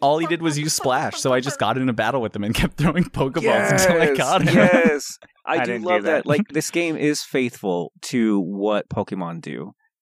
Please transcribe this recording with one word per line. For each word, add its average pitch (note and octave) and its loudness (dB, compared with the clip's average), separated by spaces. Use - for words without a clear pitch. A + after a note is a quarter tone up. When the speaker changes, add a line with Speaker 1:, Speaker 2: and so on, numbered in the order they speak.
Speaker 1:
all D3 4
he E3 -2
did D#3+ -2
was D3+ 0
use D3+ -2
Splash, C3 -2
so C3 0
I B2+ 4
just C3+ -6
got A#2 0
in C3 0
a A#2+ 0
battle A2+ 0
with A2 -4
him G#2 -4
and A#2 -2
<laughs> - -
kept - -2
throwing D#3+ 0
Pokeballs D#3+ 0
until F3+ 4
I - 4
Speaker 2:
Yes, C#3 2
Speaker 1:
got D#3 2
him. - 2
Speaker 2:
yes. E3+ 4
Speaker 3:
<laughs> - -18
Speaker 2:
I D#3 -2
Speaker 3:
I B2+ 0
Speaker 2:
do A#2+ -2
Speaker 3:
didn't A2+ -4
Speaker 2:
love F3+ 0
Speaker 3:
do G3+ -4
Speaker 2:
that. D#3 2
Speaker 3:
that. - -6
Speaker 2:
Like, D3+ 0
this D3+ -2
game E3+ -2
is D3 0
faithful G2+ -4
to A2 0
what G2 -2
Pokemon F2 -6
do. D2 -12